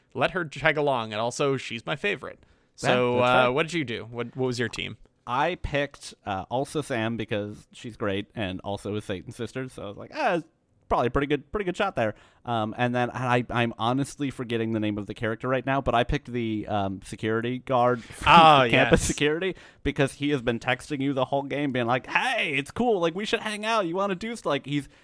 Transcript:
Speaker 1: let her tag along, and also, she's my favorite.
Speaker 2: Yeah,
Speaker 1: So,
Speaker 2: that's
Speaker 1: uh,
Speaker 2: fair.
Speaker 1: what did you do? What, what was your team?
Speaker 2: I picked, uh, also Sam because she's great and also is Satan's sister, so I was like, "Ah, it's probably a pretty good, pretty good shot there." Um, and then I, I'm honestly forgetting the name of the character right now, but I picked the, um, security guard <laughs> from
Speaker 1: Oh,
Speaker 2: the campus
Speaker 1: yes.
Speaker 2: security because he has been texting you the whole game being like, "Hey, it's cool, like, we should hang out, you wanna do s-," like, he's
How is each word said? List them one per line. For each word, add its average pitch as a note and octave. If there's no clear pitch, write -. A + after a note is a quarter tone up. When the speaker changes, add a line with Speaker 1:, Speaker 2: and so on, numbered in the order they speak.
Speaker 1:
let C#3+
her F3
tag D3
along, B2+
and G#2
also, C#3
she's A#2
my D#3+
favorite. E3+
Speaker 2:
Yeah, -
Speaker 1:
So, B2
Speaker 2:
that's B2
Speaker 1:
uh, B2+
Speaker 2:
fair. B2
Speaker 1:
what D3
did D#3+
you E3
do? G#2+
What, A#2+
what B2+
was A#2+
your A#2
team? G2
Speaker 2:
I C#3+
picked, -
uh, F#2+
also C#3
Sam A#2
because G#2
she's A#2
great G2+
and F#2
also G2+
is G#2
Satan's G2
sister, C3
so -
I G2+
was G2+
like, A2
"Ah, C4
it's E3
probably C#3+
a A#2+
pretty C#3+
good, C#3+
pretty G#3+
good F3+
shot G3
there." A2
Um, A2
and B2
then B2
I, B2
I'm A#2
honestly C3+
forgetting A2+
the A2
name G#2+
of G2+
the G#2
character A2+
right C3
now, C3+
but B2+
I B2
picked C#3+
the, A2+
um, G2
security A2+
guard B2
<laughs> -
from -
Speaker 1:
Oh, D#3
Speaker 2:
the A#2
campus C3
Speaker 1:
yes. -
Speaker 2:
security D#3+
because C#3
he C#3+
has C#3
been A#2
texting B2+
you C#3
the C3
whole C#3
game C#3
being A#2+
like, B2+
"Hey, A3
it's C#3
cool, A3+
like, E3+
we G3+
should G#3+
hang G#3
out, A3
you E3
wanna G3
do A3
s-," A3
like, C#3+
he's C#3+